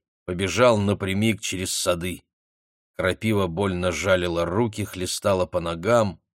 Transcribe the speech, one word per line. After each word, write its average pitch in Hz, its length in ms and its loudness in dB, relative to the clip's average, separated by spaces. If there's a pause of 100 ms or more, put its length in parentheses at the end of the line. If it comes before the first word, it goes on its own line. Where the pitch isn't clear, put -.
(260)
побежал 95 520 2
напрямик 101 640 0
через 92 320 -4
сады. 90 500 -2 (720)
Крапива 95 520 0
больно 90 440 -2
жалила 87 540 0
руки, 104 380 -2
хлестала 92 600 -2
по - 140 -4
ногам, 87 640 0 (160)